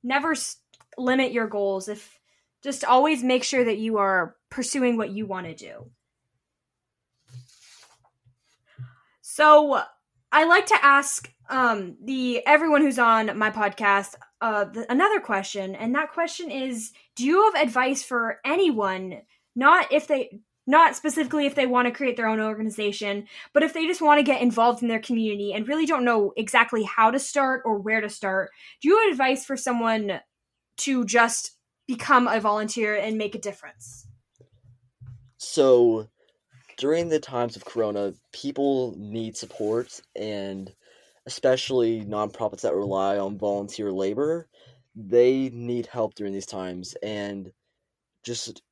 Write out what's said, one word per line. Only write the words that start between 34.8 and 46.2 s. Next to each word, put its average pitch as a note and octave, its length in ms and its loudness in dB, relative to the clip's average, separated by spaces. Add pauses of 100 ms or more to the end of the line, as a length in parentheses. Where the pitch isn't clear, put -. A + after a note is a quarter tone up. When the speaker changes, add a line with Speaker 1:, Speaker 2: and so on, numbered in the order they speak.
Speaker 2:
So, A#2+ 720 4 (720)
during E3 320 0
the D#3 100 2
times A#2+ 360 -6
of - 100 -20
Corona, G#2 480 -4 (180)
people C#3 640 -4
need A2 400 -10
support, A2 640 -6 (160)
and G2 560 -10 (540)
especially B2 800 0
nonprofits G#2 580 -6
that D#2+ 120 -2
rely G2 440 -2
on G2 200 -6
volunteer G2+ 540 -4
labor, C3 560 -4 (480)
they B2 540 2
need A#2+ 360 -6
help A2+ 280 -4
during G2+ 180 -10